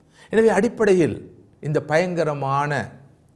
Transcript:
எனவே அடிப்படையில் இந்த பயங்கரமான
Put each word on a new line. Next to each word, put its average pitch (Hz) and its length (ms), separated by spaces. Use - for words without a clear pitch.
எனவே 220 200
அடிப்படையில் 196 960
இந்த 147 220
பயங்கரமான 147 1120